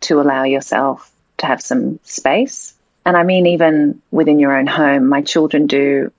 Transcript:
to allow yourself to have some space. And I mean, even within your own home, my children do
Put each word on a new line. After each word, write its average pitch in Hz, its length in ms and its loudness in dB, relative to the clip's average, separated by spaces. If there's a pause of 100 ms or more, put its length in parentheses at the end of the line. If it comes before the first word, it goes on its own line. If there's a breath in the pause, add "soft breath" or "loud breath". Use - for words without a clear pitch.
to 151 200 0
allow 135 220 0
yourself 135 680 -4 (260)
to - 100 -8
have 131 140 -2
some 131 420 -4
space. - 720 -4 (320)
And 180 120 2
I 170 60 2
mean, 185 240 2
even 160 540 2 (100)
within 151 280 2
your 139 180 2
own 135 100 0
home, 139 400 0
my 143 140 2
children 151 460 0
do 139 520 0